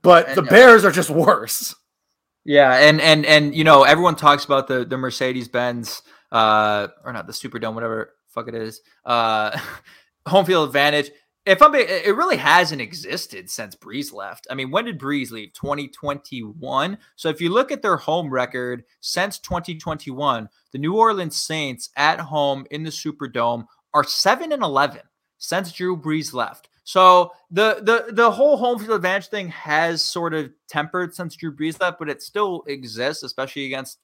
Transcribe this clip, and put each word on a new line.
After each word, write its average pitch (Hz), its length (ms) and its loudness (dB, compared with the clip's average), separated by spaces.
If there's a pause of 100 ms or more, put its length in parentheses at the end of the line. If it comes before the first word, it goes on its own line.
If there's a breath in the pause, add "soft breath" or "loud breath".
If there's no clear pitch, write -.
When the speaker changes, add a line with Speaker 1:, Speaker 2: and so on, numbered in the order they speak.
Speaker 1:
But 170 280 6
Speaker 2:
I 135 60 -8
Speaker 1:
the 185 60 2
Speaker 2:
know. 139 80 -6
Speaker 1:
Bears 226 340 10
are 185 80 4
just 160 180 -2
worse. 156 640 0 (680)
Speaker 2:
Yeah, 143 320 4
and, 151 240 8
and, 151 260 4
and, 151 300 4
you 160 80 0
know, 147 200 8
everyone 160 340 4
talks 143 280 4
about 135 220 0
the, 127 180 -2
the 131 120 -8
Mercedes-Benz, 123 1040 -6 (320)
uh, 107 560 0 (160)
or 127 80 -12
not, 101 140 -14
the - 60 -18
Superdome, 110 420 -10
whatever 110 380 -8 (140)
the - 60 -20
fuck 117 160 -12
it 113 60 -14
is, 110 260 -12 (240)
uh, 110 520 -2 (360 loud breath)
<laughs> - 340 -20
home 185 180 2
field 165 220 0
advantage. 143 420 0 (360)
If 190 160 4
I'm 302 100 8
being, 254 160 0
it 185 280 -2
really 339 220 -2
hasn't 151 440 2
existed 92 680 -12
since 104 260 -12
Brees 139 380 -12
left. 95 380 -16
I - 40 -10
mean, 131 140 -10
when 196 160 -2
did 185 140 -12
Brees 135 320 -6
leave? 110 220 -16
Twenty 143 340 -8
twenty-one. 135 1080 -8 (180)
So - 140 -6
if 156 100 -6
you 170 120 -2
look 247 200 0
at - 120 -8
their 185 140 0
home 156 340 -4
record 123 520 -6 (160)
since 190 400 -6
twenty 175 380 -10
twenty-one, 139 720 -6 (220)
the 135 80 -12
New 160 180 -4
Orleans 202 400 0
Saints 143 580 -8
at 147 240 0
home 143 520 -2
in 151 120 -10
the 160 60 -8
Superdome 120 760 -6 (300)
are 143 80 2
seven 277 480 -2
and 277 100 -4
eleven 147 400 -2 (380)
since 175 320 -6
Drew 180 280 -6
Brees 156 340 -6
left. - 360 -8 (140)
So 180 480 4 (180 soft breath)
the, 208 320 0
the, 226 320 -2
the 226 160 4
whole 277 280 2
home 247 200 -2
field 214 140 -8
advantage 190 380 -4
thing 196 180 -10
has 160 560 -4
sort 170 320 -6
of 151 160 -6 (160)
tempered 170 480 -8
since 175 200 -12
Drew 160 160 -10
Brees 156 300 -8
left, 170 160 -4
but 151 120 -10
it 139 120 -10
still 196 460 -6
exists, 131 560 -8
especially 135 420 -10
against 131 380 -10